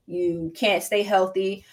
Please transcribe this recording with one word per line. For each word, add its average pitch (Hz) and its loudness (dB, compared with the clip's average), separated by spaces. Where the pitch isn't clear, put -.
You 170 -2
can't 202 2
stay 208 0
healthy. 190 0